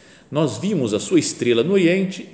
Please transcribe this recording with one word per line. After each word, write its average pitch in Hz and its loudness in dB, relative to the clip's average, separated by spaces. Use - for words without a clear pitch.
"Nós 131 -2
vimos 139 -2
a 104 0
sua 180 2
estrela 117 0
no 170 0
Oriente 190 0